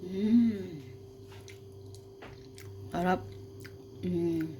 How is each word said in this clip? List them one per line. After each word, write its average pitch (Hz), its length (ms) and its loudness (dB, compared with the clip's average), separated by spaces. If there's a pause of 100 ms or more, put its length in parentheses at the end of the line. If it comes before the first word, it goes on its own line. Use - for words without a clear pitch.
Mm. 196 800 6 (2000)
Sarap. 180 320 4 (800)
Mm. 170 420 2 (120)